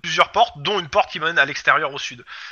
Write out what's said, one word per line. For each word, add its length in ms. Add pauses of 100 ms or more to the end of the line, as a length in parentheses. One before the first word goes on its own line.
plusieurs 280
portes, 280
dont 200
une 100
porte 220
qui 80
mène 200
à 80
l'extérieur 460
au 60
sud. 260 (280)